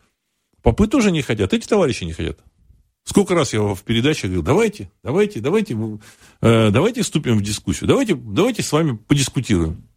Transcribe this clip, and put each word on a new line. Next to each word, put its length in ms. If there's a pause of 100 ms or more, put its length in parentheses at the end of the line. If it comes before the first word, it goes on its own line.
(600)
Попы 260
тоже 240
не 100
хотят, 320
эти 140
товарищи 360
не 100
хотят. 260 (640)
Сколько 300
раз 200
я 80
в 220
передачах 420
говорил: 180
"Давайте, 480 (120)
давайте, 360
давайте, 380 (640)
э, 280
давайте 320
вступим 360
в 40
дискуссию, 460
давайте, 280
давайте 460
с 100
вами 240
подискутируем". 1000